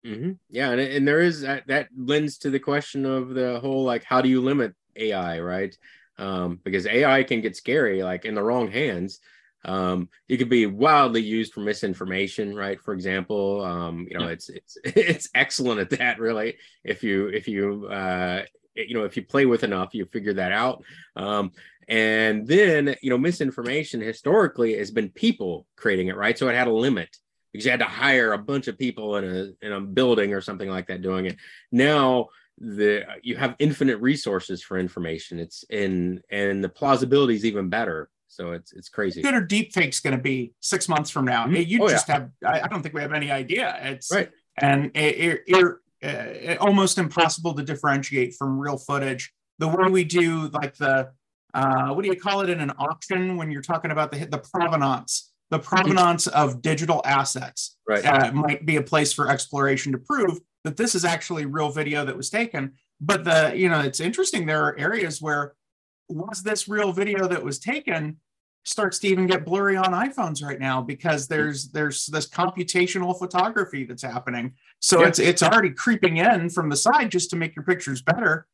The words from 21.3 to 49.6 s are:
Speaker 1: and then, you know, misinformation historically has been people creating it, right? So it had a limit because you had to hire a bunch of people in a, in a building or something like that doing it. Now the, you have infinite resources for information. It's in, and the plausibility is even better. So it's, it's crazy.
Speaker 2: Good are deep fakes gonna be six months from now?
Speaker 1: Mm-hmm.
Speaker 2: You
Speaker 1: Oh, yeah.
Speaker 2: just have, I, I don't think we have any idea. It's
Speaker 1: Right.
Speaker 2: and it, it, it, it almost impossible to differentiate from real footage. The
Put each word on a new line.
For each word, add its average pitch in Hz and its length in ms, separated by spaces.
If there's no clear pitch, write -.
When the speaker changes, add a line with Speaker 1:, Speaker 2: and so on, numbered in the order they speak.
Speaker 1:
and 110 580
then, 151 540
you 135 80
know, 123 80
misinformation 139 840
historically 117 760
has 104 140
been 107 180
people 98 680
creating 92 320
it, 92 80
right? 107 220
So 131 100
it 120 80
had 123 120
a 113 60
limit 110 420
because 107 140
you 127 60
had 120 100
to 110 40
hire 127 460
a 104 60
bunch 135 320
of 98 100
people 107 380
in 98 80
a, 92 400
in 104 80
a 98 80
building 101 520
or 98 60
something 98 300
like 92 180
that 90 140
doing 92 240
it. 87 100
Now 131 600
the, 104 460
you 123 120
have 127 240
infinite 139 380
resources 104 640
for 92 160
information. 87 580
It's - 320
in, 92 520
and 101 320
the 90 60
plausibility 131 640
is 104 100
even 101 220
better. 90 420
So 85 240
it's, - 180
it's - 160
crazy. - 340
Speaker 2:
Good 277 120
are 220 100
deep 208 300
fakes 151 260
gonna 135 180
be 127 440
six - 260
months 156 220
from 135 160
now? 117 200
Speaker 1:
Mm-hmm. 165 240
Speaker 2:
You 226 140
Speaker 1:
Oh, 214 40
yeah. 165 40
Speaker 2:
just 107 160
have, 127 220
I, 139 160
I 165 80
don't 185 120
think 151 140
we 147 60
have 147 100
any 147 200
idea. 139 500
It's 135 280
Speaker 1:
Right. 185 200
Speaker 2:
and 139 380
it, 151 220
it, 165 300
it, 180 180
it 139 560
almost 196 380
impossible 165 580
to 147 60
differentiate 139 720
from 135 220
real 139 200
footage. 135 560
The 160 80